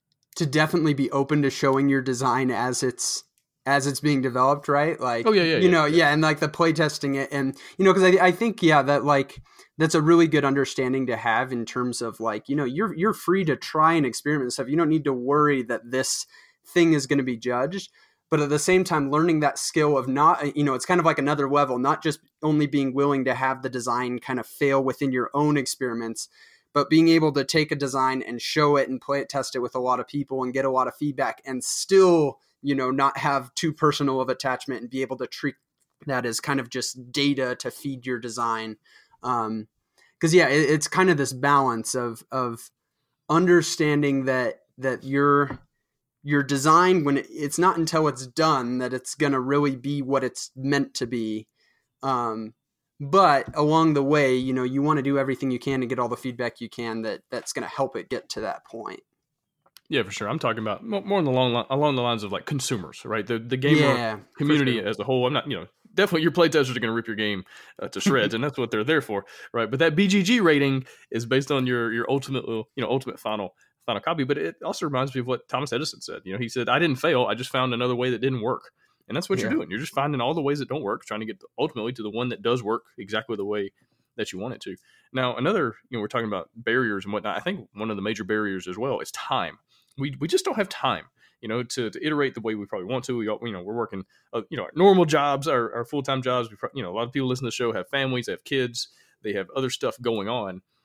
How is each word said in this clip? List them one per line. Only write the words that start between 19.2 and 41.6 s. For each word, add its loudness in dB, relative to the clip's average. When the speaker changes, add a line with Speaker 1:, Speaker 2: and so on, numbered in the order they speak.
Speaker 1:
that 0
skill 2
of 0
not, 2
you 2
know, 2
it's -6
kind 2
of 2
like 4
another 0
level, 2
not 0
just -2
only 2
being 0
willing 2
to 2
have -2
the -4
design -4
kind -6
of -10
fail 2
within -2
your -2
own 2
experiments, -4
but 0
being 8
able 6
to 0
take 0
a -2
design -2
and -10
show 2
it 2
and -6
play -2
it, -8
test -6
it -4
with -6
a -2
lot 0
of -10
people -6
and -4
get 0
a 0
lot 0
of -10
feedback -4
and -6
still, 4
you 0
know, 0
not 0
have -2
too -2
personal 0
of -2
attachment -4
and -12
be -6
able -6
to -6
treat -8
that -2
as -4
kind -2
of -6
just -8
data 0
to -8
feed -10
your -4
design. -6
Um, -4
'cause 4
yeah, 6
it, 4
it's 0
kind 4
of 4
this -2
balance 2